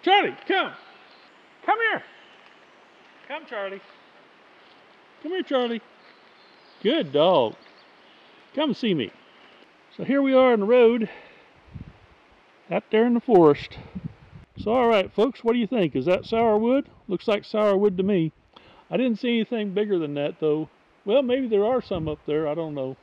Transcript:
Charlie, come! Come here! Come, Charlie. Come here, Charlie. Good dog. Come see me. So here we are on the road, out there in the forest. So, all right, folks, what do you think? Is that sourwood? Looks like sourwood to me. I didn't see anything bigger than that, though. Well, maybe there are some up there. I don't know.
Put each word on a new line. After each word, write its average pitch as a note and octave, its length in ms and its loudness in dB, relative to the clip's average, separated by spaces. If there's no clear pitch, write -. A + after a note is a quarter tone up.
Charlie, F#4 320 2
come! F4 240 -2
Come G#4+ 120 0
here! E4 120 -4
Come, D4+ 180 -12
Charlie. G3 360 -10
Come D#4 100 -10
here, F#4 100 -4
Charlie. A#3+ 400 -4
Good G#3+ 300 -2
dog. D3 420 2
Come C#4+ 180 -2
see G3+ 220 -2
me. A#2+ 180 -4
So G3 80 -10
here C#4 180 0
we C4+ 100 0
are B3+ 220 6
on G#3+ 60 0
the G3 60 0
road, A#3 440 4
out E3+ 200 -4
there A3 160 2
in B3 60 2
the A#3 80 2
forest. E3+ 560 4
So, G#3 160 -6
all A#3+ 160 2
right, G#3 240 0
folks, A#3 320 -2
what A3+ 80 2
do B3 60 0
you A3+ 80 0
think? F#3 280 -2
Is C3 120 -2
that F3+ 160 0
sourwood? A3+ 640 0
Looks F#3 220 -6
like G#3 140 0
sourwood G#3 560 0
to F#3+ 40 -2
me. F3+ 300 0
I E3 60 -4
didn't A#3 220 0
see A#3 180 -2
anything G#3+ 380 -4
bigger G3+ 240 -2
than D3 160 -4
that, D3 260 -6
though. D#3 300 -2
Well, A#3+ 180 2
maybe B3+ 240 -2
there G#3 180 0
are B3 180 0
some D#3+ 260 -8
up D3+ 180 -8
there. D3+ 220 -2
I D3 60 -4
don't D#3 200 -8
know. C3 280 -8